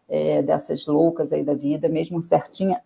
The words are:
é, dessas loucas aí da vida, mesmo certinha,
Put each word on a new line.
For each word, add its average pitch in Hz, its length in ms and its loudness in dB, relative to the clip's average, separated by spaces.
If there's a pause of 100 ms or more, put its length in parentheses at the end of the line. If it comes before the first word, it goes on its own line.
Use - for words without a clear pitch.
é, 151 360 2
dessas 147 420 -2
loucas 156 480 2
aí 147 100 -2
da 147 120 0
vida, 151 340 -2
mesmo 165 320 -2
certinha, - 640 0